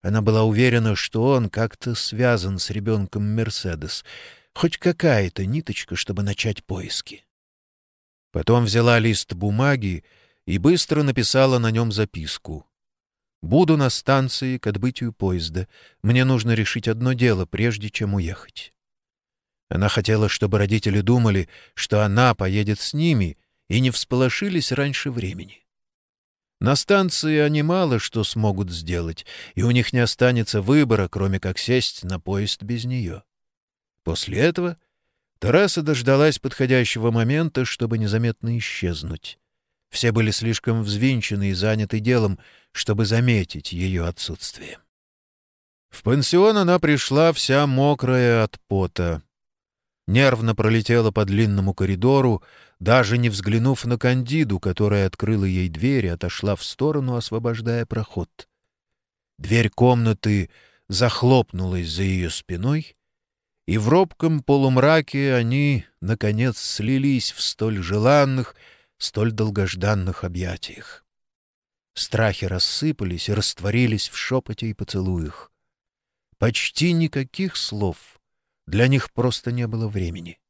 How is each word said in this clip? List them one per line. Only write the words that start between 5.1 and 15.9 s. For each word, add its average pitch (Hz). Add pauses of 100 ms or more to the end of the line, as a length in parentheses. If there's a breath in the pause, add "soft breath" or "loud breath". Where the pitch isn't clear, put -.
ниточка, 113
чтобы 98
начать 101
поиски. - (1040)
Потом 117
взяла 117
лист 107
бумаги 104 (420 soft breath)
и 92
быстро 151
написала 131
на 113
нем 113
записку. 87 (760)
"Буду 151
на 135
станции 131
к -
отбытию 113
поезда. 90 (340 soft breath)